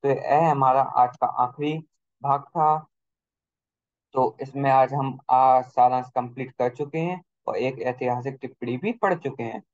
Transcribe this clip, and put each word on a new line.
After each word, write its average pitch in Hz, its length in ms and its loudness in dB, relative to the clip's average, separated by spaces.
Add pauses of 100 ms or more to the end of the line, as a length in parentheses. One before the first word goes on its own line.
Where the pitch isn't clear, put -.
तो 139 60 0
यह 151 420 2
हमारा 135 300 4
आज 123 360 2
का 131 100 -2
आखिरी 147 520 -2 (440)
भाग 139 180 0
था। 156 460 0 (1300)
तो 131 280 -2
इसमें 139 300 -2
आज 131 240 4
हम, 135 240 -4 (120)
आ, 131 300 4
सारांश 127 540 2
complete 123 380 -6
कर 123 220 -2
चुके 147 240 -8
हैं 175 240 -6 (240)
और - 100 -4
एक 127 220 -2
ऐतिहासिक 123 600 -4
टिप्पणी 123 360 -8
भी 196 160 -4
पढ़ 196 220 0
चुके 143 280 -8
हैं। 113 200 -8 (100)